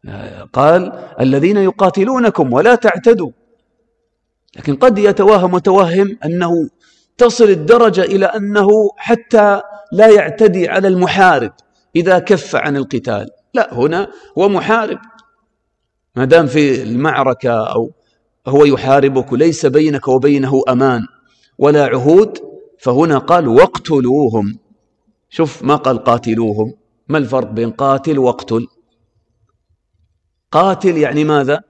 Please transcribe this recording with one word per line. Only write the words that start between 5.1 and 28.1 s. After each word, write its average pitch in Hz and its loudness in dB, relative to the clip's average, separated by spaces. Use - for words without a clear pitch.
متوهم 190 0
أنه 170 -4
تصل 240 4
الدرجة 190 2
إلى 190 0
أنه 202 -2
حتى 214 0
لا 220 4
يعتدي 185 2
على 196 -2
المحارب 180 0
إذا 175 2
كف 175 -2
عن 139 -4
القتال. 117 -6
لا، 240 -4
هنا 151 -4
هو 202 0
محارب، 202 -4
ما 131 -2
دام 156 4
في 135 0
المعركة 123 -2
أو 117 -6
هو 143 4
يحاربك 135 0
ليس 151 0
بينك 143 0
وبينه 135 0
أمان 127 0
ولا 147 2
عهود، 151 2
فهنا 139 0
قال: 160 0
"واقتلوهم". 123 0
شوف، - -6
ما 143 0
قال: 131 -4
"قاتلوهم". 113 -2
ما 156 -2
الفرق 123 -4
بين 117 -6
قاتل 139 -2